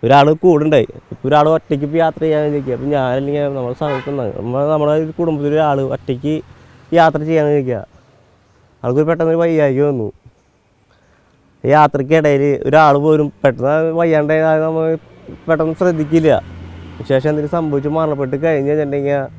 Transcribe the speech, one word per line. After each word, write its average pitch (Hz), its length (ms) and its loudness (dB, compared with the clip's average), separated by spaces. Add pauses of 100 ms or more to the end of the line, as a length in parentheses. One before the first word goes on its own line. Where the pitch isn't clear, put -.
ഒരാൾ 139 220 6 (160)
കൂടെ 160 240 4
ഉണ്ടായി. 147 220 2 (240)
ഇപ്പൊ - 160 -20
ഒരാൾ 147 260 4
ഒറ്റയ്ക്ക് 147 340 -4
ഇപ്പൊ 156 160 -4
യാത്ര 160 200 -4
ചെയ്യാൻ 151 180 0 (120)
നിൽക്കുക. 131 220 -4
അപ്പൊ 127 180 -8
ഞാനല്ലെങ്കിൽ 139 500 -2 (120)
നമ്മുടെ 123 260 -6
സമയത്ത് 143 360 -6
നമ്മൾ, 120 420 -6 (120)
നമ്മുടെ 151 200 0 (260)
കുടുംബത്തിൽ 151 380 -2
ഒരാൾ 151 220 0 (180)
ഒറ്റയ്ക്ക് 139 380 -6 (640)
യാത്ര 160 300 4
ചെയ്യാൻ 160 260 2
നിൽക്കുക. 127 260 -2 (1040)
ആൾക്കൊരു 131 240 2
പെട്ടെന്നൊരു 165 340 0
വയ്യായ്ക 151 460 2
വന്നു. 123 180 -4 (1700)
യാത്രക്കിടയിൽ 147 720 4 (240)
ഒരാൾ 151 260 6 (100)
പോലും 156 220 2 (160)
പെട്ടെന്ന് 143 560 0
വയ്യാണ്ടായ 156 420 2 (260)
നമ്മൾ 160 180 -2 (640)
പെട്ടെന്ന് 160 320 0
ശ്രദ്ധിക്കില്ല. 160 500 2 (800)
ശേഷം 135 200 0
എന്തെങ്കിലും 151 260 -4
സംഭവിച്ച് 147 400 -2
മരണപ്പെട്ട് 147 480 -4
കഴിഞ്ഞ് 143 260 0
കഴിഞ്ഞിട്ടുണ്ടെങ്കിൽ 143 480 -2 (200)